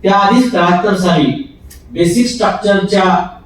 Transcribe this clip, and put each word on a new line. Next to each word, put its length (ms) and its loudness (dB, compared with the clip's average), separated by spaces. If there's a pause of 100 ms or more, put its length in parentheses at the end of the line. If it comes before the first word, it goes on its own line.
त्याआधीच 480 2
त्र्याहत्तर 440 0
साली 640 -2 (320)
बेसिक 360 0
स्ट्रक्चरच्या 1000 0 (180)